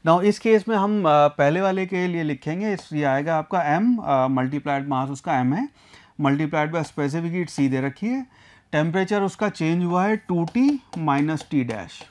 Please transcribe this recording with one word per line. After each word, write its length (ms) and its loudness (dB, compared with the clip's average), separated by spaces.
Now, 160 4
इस 160 4
केस 300 2
में 80 0
हम, 240 2
अ, 280 6
पहले 320 2
वाले 260 0
के 220 -2
लिए 140 -2
लिखेंगे, 500 -4
इस, 200 -8
ये 120 -2
आएगा 340 0
आपका 200 -2
M, 460 2
अ, 240 2
multiplied 540 -2
mass 280 -4
उसका 220 -6
M 220 2
है, 140 -2
multiplied 520 0
by 100 -2
specific 380 -4
heat 200 -4
C 200 0
दे 100 -2
रखी 260 -6
है, 200 -4
टेम्परेचर 500 0
उसका 260 -2
चेंज 360 0
हुआ 200 2
है 120 2
टू 280 -2
टी 360 0
minus 400 0
T 160 -8
dash 560 -4